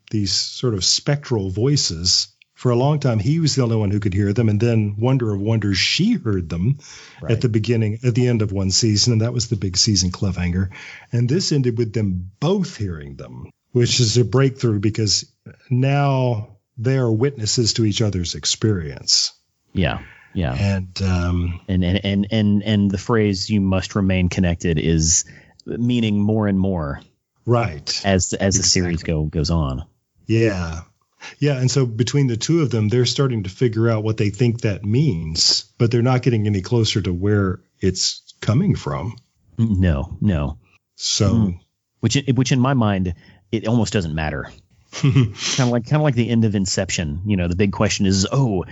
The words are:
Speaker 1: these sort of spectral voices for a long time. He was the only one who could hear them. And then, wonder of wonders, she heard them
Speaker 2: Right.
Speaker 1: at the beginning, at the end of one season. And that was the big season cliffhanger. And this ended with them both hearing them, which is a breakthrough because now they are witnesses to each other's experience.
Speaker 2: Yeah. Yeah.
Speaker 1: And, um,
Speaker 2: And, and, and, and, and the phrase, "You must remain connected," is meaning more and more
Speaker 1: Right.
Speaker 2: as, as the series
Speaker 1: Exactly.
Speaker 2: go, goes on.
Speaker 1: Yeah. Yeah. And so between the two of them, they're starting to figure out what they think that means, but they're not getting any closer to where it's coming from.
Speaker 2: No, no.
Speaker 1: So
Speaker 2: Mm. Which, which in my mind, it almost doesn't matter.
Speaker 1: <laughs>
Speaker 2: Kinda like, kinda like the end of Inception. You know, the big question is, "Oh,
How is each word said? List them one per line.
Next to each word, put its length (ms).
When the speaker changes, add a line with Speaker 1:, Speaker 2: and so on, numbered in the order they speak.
Speaker 1:
these 240
sort 400
of 100
spectral 680
voices 800
for 160
a 40
long 240
time. 200
He 200
was 160
the 60
only 140
one 160
who 80
could 160
hear 180
them. 160
And 100
then, 380
wonder 360
of 80
wonders, 360
she 360
heard 360
them 300
Speaker 2:
Right. 120
Speaker 1:
at 80
the 80
beginning, 540
at 120
the 120
end 140
of 100
one 200
season. 420
And 80
that 120
was 160
the 80
big 200
season 340
cliffhanger. 580
And 180
this 220
ended 260
with 160
them 460
both 380
hearing 400
them, 340
which 260
is 180
a 80
breakthrough 540
because 460
now 880
they 200
are 140
witnesses 640
to 120
each 160
other's 340
experience. 960
Speaker 2:
Yeah. 260
Yeah. 200
Speaker 1:
And, 500
um, 640
Speaker 2:
And, 160
and, 200
and, 280
and, 320
and 280
the 60
phrase, 520
"You 120
must 340
remain 340
connected," 500
is 440
meaning 540
more 280
and 120
more 420
Speaker 1:
Right. 580
Speaker 2:
as, 300
as 240
the 60
series 380
Speaker 1:
Exactly. 120
Speaker 2:
go, 120
goes 260
on. 340
Speaker 1:
Yeah. 560
Yeah. 200
And 120
so 140
between 420
the 100
two 240
of 80
them, 200
they're 160
starting 380
to 60
figure 400
out 140
what 140
they 120
think 320
that 220
means, 800
but 120
they're 120
not 200
getting 260
any 140
closer 400
to 120
where 480
it's 640
coming 340
from. 400
Speaker 2:
No, 600
no. 380
Speaker 1:
So 360
Speaker 2:
Mm. 260
Which, 160
which 160
in 80
my 160
mind, 400
it 160
almost 260
doesn't 200
matter. 380
Speaker 1:
<laughs> 200
Speaker 2:
Kinda 420
like, 220
kinda 160
like 120
the 140
end 160
of 100
Inception. 720
You 120
know, 100
the 80
big 180
question 320
is, 260
"Oh, 400